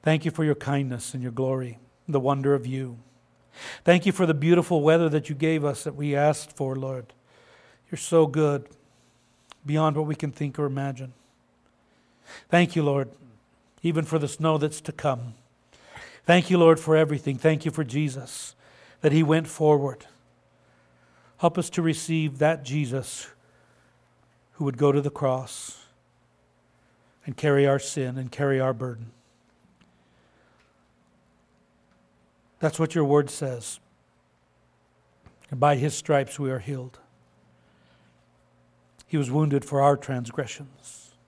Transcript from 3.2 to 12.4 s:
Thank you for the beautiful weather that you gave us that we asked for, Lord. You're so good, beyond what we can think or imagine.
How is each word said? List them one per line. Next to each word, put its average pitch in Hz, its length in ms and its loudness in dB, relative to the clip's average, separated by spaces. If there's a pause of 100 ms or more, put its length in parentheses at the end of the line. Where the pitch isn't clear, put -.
Thank 175 240 6
you 190 60 4
for 185 120 2
the 160 80 2
beautiful 165 500 2
weather 160 260 4
that 151 200 -2
you 151 60 -6
gave 156 300 0
us 143 180 -4
that 139 140 -8
we 143 180 -4
asked 147 380 0
for, 135 240 -6
Lord. 131 360 -10 (760)
You're 165 80 -8
so 160 300 4
good, 143 400 0 (1000)
beyond 156 300 2
what 151 100 -2
we 151 80 -4
can 143 160 -6
think 139 260 -8
or 147 100 -2
imagine. 135 480 -8 (1300)